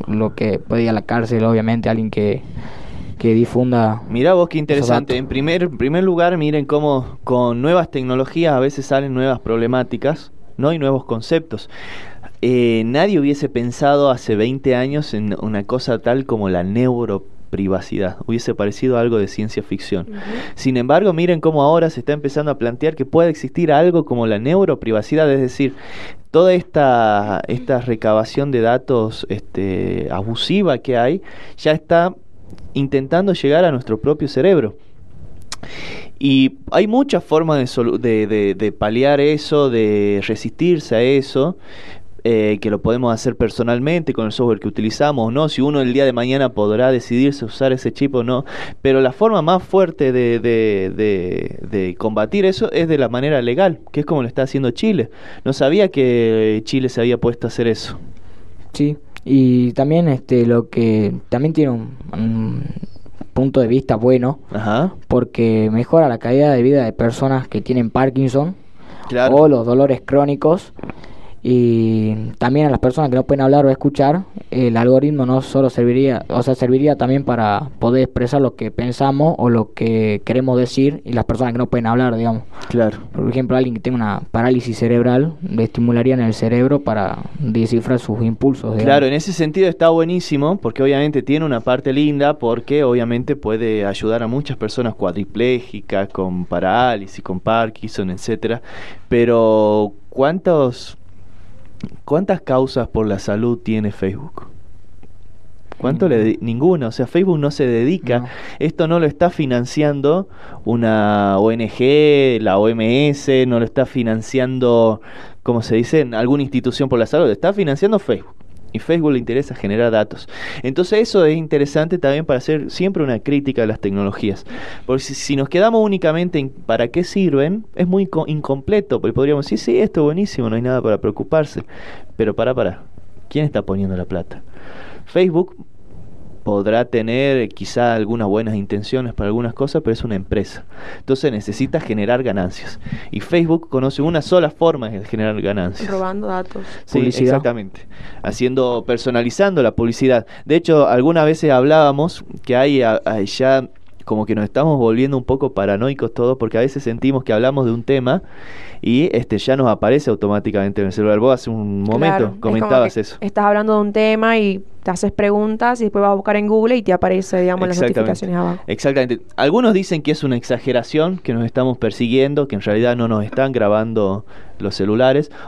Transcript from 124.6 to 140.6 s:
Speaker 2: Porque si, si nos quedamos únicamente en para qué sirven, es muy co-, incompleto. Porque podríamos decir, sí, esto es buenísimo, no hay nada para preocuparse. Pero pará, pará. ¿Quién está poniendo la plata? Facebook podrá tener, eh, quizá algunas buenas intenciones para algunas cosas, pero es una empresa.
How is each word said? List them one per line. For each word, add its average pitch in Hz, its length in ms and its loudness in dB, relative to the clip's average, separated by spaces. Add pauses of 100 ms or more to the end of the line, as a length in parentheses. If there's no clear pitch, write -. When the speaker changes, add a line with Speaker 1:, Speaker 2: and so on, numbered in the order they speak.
Speaker 2:
Porque 131 160 0
si, 139 120 -10
si 143 240 -4
nos 139 100 -2
quedamos 220 340 2
únicamente 175 580 0
en 135 100 -4
para 117 400 -2
qué 175 160 -2
sirven, 175 600 0 (100)
es 175 120 0
muy 190 180 2
co-, 160 220 -2
incompleto. 151 720 0
Porque 110 140 -2
podríamos 143 320 2
decir, 214 140 -2
sí, - 200 2
esto - 220 2
es - 20 4
buenísimo, 151 460 0
no 110 80 -2
hay 117 40 -2
nada 127 200 0
para 107 160 2
preocuparse. 143 640 -2 (540)
Pero 110 180 0
pará, 117 180 0
pará. 104 280 -2 (480)
¿Quién 151 160 0
está 147 160 -2
poniendo 98 340 -4
la 90 80 -4
plata? - 400 -8 (640)
Facebook 180 500 0 (920)
podrá 107 400 0
tener, 123 520 0
eh, 113 120 -2
quizá 117 460 0
algunas 110 320 -2
buenas 110 260 0
intenciones 107 640 -4
para 101 140 -2
algunas 113 260 -2
cosas, 143 260 -2
pero 113 120 0
es - 100 -6
una 113 120 -4
empresa. - 480 -4 (360)